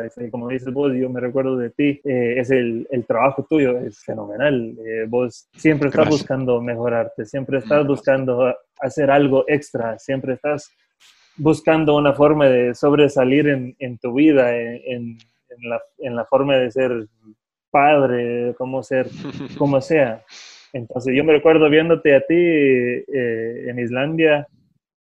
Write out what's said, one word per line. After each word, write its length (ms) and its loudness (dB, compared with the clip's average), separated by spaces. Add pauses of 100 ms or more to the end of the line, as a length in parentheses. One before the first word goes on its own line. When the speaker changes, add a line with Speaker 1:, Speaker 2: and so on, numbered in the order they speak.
(180)
Speaker 1:
Y 120 -10
como 200 -10
dices 240 -8
vos, 200 -2
yo 160 -2
me 120 -8
recuerdo 340 -2
de 140 -4
ti, 340 -2
eh, 340 0
es 140 -2
el, 400 0
el 140 -4
trabajo 440 0
tuyo, 300 2
es 240 -12
fenomenal. 720 -4 (100)
Eh, 220 -6
vos 480 -4
siempre 320 2
estás 160 2
Speaker 2:
Gracias. 160 2
Speaker 1:
buscando 420 -2
mejorarte, 640 -4
siempre 340 -4
estás 260 2
Speaker 2:
Mm. 20 -4
Speaker 1:
buscando 640 0 (280)
hacer 280 -2
algo 380 4
extra, 500 -4
siempre 360 -6
estás 360 -6 (680)
buscando 580 2
una 180 2
forma 360 4
de 260 2
sobresalir 720 2
en, 320 -4
en 180 -10
tu 160 -8
vida, 440 4
en, 280 -8
en, 320 -10 (320)
en 200 -16
la, 120 -6 (180)
en 180 -8
la 80 -6
forma 320 0
de 140 0
ser 360 -2 (640)
padre, 880 2
cómo 260 -6
ser, 260 -4
Speaker 2:
<laughs> 480 -14
Speaker 1:
como 220 2
sea. 460 0 (480)
Entonces 420 -6
yo 80 2
me 100 4
recuerdo 360 4
viéndote 460 4
a 40 8
ti, 160 -2
eh, 1300 0
en 100 -8
Islandia, 640 0 (680)